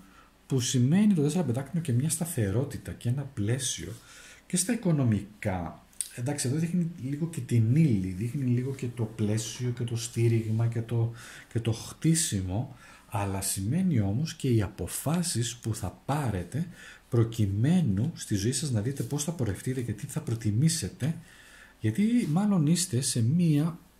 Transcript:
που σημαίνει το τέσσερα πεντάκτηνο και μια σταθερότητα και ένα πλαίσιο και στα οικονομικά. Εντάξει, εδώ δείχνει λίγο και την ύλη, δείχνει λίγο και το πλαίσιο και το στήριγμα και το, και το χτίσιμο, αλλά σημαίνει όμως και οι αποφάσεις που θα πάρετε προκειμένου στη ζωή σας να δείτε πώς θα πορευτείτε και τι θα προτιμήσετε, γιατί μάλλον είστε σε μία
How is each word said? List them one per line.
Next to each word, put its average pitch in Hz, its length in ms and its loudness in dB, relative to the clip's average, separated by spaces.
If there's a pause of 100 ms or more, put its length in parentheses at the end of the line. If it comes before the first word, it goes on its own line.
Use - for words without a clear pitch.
(480)
που 135 120 0
σημαίνει 151 540 4
το 160 80 4
τέσσερα 156 220 2
πεντάκτηνο 131 380 -2
και 139 100 -2
μια 135 180 2
σταθερότητα 117 840 -2
και - 180 -4
ένα 139 120 0
πλαίσιο 110 720 -4 (540)
και 180 100 -2
στα - 160 0
οικονομικά. 110 1120 0 (300)
Εντάξει, 127 320 -4
εδώ 135 100 0
δείχνει 170 340 0 (120)
λίγο 143 240 -4
και 139 140 -8
την 117 340 4
ύλη, 107 420 4
δείχνει 120 260 -4
λίγο 123 320 0
και 123 200 -6
το 120 80 -2
πλαίσιο 110 680 -2
και 120 140 -4
το 117 120 -4
στήριγμα 113 720 2
και 117 140 -2
το, 117 300 0 (400)
και 113 80 -2
το 113 120 0
χτίσιμο, 107 1080 -2 (340)
αλλά 98 300 -2
σημαίνει 131 580 0
όμως 107 340 0
και - 160 -2
οι 113 120 6
αποφάσεις 127 960 -2
που 110 200 -4
θα - 300 -8
πάρετε 135 600 -2 (420)
προκειμένου 117 1080 2
στη - 200 -4
ζωή 98 160 0
σας 139 200 -4
να 110 100 2
δείτε 127 220 -4
πώς 143 200 -4
θα 175 80 -2
πορευτείτε 127 500 -2
και 117 120 -4
τι - 120 -8
θα - 160 -6
προτιμήσετε, 117 960 0 (640)
γιατί 208 520 2
μάλλον 185 360 4
είστε 165 340 2
σε 127 200 0
μία 160 580 4 (200)